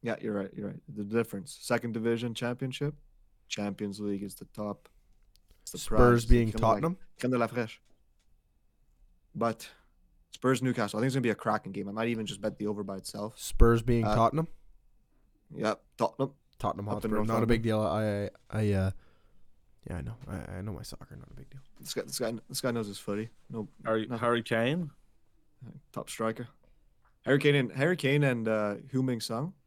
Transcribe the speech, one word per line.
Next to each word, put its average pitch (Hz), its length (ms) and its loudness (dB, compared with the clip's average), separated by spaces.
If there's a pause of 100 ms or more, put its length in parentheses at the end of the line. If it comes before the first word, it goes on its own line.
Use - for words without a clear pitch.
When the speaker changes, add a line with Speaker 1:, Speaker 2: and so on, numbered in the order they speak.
Speaker 1:
Yeah, 117 180 -4
you're 107 140 -4
right. 98 200 -4
You're 104 140 -8
right. - 120 -12 (140)
The 107 100 -6
difference. 104 580 -4
Second 117 320 -2
division 117 400 -2
championship. 131 600 -6 (540)
Champions 101 520 -6
League 101 240 -4
is 98 100 -10
the - 120 -16
top. - 420 -8 (760)
It's - 100 -14
the 90 60 -10
Speaker 2:
Spurs 120 460 8
Speaker 1:
prize. - 20 -8
Speaker 2:
being 117 220 8
Speaker 1:
Crème 107 80 -2
de 110 60 2
la, 110 100 6
Speaker 2:
Tottenham? 156 260 0 (220)
Speaker 1:
crème 127 100 0
de 127 80 2
la 117 80 2
fraîche. 113 320 -4 (1600)
But 113 340 -4 (600)
Spurs 127 320 0
Newcastle, 113 360 0
I - 40 0
think 127 60 2
it's 127 60 -2
gonna 135 80 2
be 117 80 4
a 104 40 4
cracking 104 380 -2
game. 98 160 -6
I 98 40 -8
might 113 160 -2
even 113 180 -2
just 95 140 -10
bet 107 180 -4
the 104 80 -4
over 104 160 -4
by 98 140 -6
itself. 104 420 -10
Speaker 2:
Spurs 117 440 6
being 117 220 2
Speaker 1:
Uh, 107 100 2
Speaker 2:
Tottenham? 117 340 4 (1040)
Speaker 1:
Yep, 107 260 -2 (180)
Tottenham. 135 340 0 (260)
Speaker 2:
Tottenham 101 300 -4
Speaker 1:
Up 104 160 -6
in 110 60 -2
Speaker 2:
Hotspur. 107 60 0
Speaker 1:
North 107 120 2
Speaker 2:
Not 117 140 2
a 117 40 2
big 113 200 4
Speaker 1:
London. 110 140 2
Speaker 2:
deal. - 0 - (680)
I, - 80 -4
I, 104 140 2
uh, 95 180 4 (1000)
yeah, 90 60 -6
I 82 60 -6
know. 113 120 -8 (140)
I, - 300 -10
I - 40 -10
know 104 100 -8
my 85 100 -12
soccer. - 340 -16
Not - 140 -20
a - 40 -20
big - 160 -18
deal. 135 100 -18 (200)
Speaker 1:
This - 140 -12
guy, - 80 -4
this - 160 -8
guy, 113 140 -2 (160)
this - 120 -8
guy 127 100 -2
knows 117 160 -2
his 101 120 -10
footy. 107 320 -6 (200)
No, 107 180 -8 (160)
Speaker 3:
Harry, 110 220 0
Speaker 1:
nothing. 120 120 -6
Speaker 3:
Harry 117 240 2
Kane? 131 480 -2 (1000)
Speaker 1:
Top - 160 -10
striker. 113 380 -4 (760)
Harry 135 160 4
Kane 143 160 4
and, 123 160 0
Harry 165 240 2
Kane 143 260 2
and, 120 260 2
uh, 104 280 2 (160)
Heung-min 127 280 0
Son. 131 320 -6 (140)